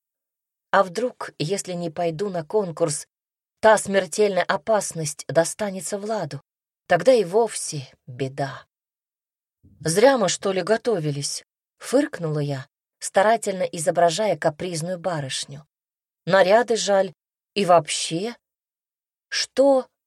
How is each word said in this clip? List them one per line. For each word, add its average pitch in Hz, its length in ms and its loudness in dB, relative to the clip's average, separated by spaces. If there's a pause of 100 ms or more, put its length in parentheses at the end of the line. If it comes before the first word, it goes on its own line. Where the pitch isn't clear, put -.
(720)
А 196 120 6
вдруг, 220 560 -6
если 180 320 -4
не 175 180 -6
пойду 175 400 -4
на 175 140 -6
конкурс, 165 640 -2 (540)
та 220 160 8
смертельная 196 680 0
опасность - 840 -4
достанется 185 680 -2
Владу? 196 440 -6 (460)
Тогда 175 260 6
и 220 100 6
вовсе 175 640 -2 (180)
беда. 135 600 -8 (1120)
«Зря 214 380 4
мы, 202 100 0
что 196 240 -2
ли, 185 100 -2
готовились», 165 840 -2 (320)
фыркнула 170 640 -2
я, 139 280 -6 (320)
старательно 202 640 0
изображая 170 760 0
капризную 170 640 -4
барышню. 147 680 -8 (600)
Наряды 196 500 4
жаль, 190 380 0 (400)
и 202 120 0
вообще 170 720 2 (920)
что 262 580 2 (200)